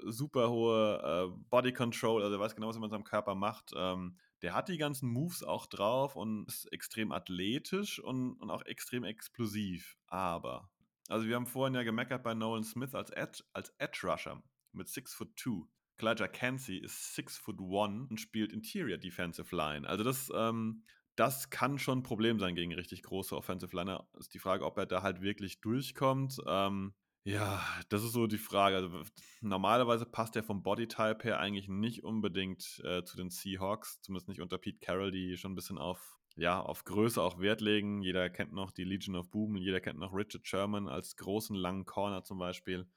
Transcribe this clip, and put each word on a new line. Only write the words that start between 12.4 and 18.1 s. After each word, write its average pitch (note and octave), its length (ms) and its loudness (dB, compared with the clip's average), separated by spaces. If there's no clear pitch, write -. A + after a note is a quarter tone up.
Smith B2+ 320 -6
als - 160 -4
Edge, - 320 -6
als - 240 -8
Edge - 280 -6
Rusher D2+ 360 0
mit F#2 180 -10
six - 240 -10
foot - 220 -10
two. G2 320 -4
Kalijah A2 320 2
Kancey B2+ 480 -2
ist - 360 -8
six - 240 -6
foot F#2+ 240 -8
one G2+ 480 2
und A2 100 -6